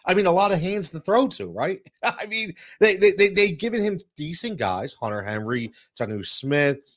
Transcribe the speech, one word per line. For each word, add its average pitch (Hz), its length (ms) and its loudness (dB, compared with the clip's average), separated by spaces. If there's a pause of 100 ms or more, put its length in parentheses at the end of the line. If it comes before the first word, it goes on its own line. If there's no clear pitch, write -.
I 185 100 2
mean, 202 120 2
a 175 60 6
lot 202 180 4
of 185 100 2
hands 190 300 -4
to 165 80 -12
throw 233 300 2
to, - 180 -8
right? 107 340 -6 (160)
<laughs> - 60 -12
I 233 240 -4
mean, 214 280 -2 (260)
they, 208 160 6
they, 196 160 6
they, 202 160 4
they've 196 280 2
given 226 240 -2
him 202 200 -2 (160)
decent 170 420 -6
guys, 101 360 -2
Hunter 104 280 -6
Henry, 107 480 -6 (260)
Jonnu 107 300 -6
Smith, 139 520 0 (180)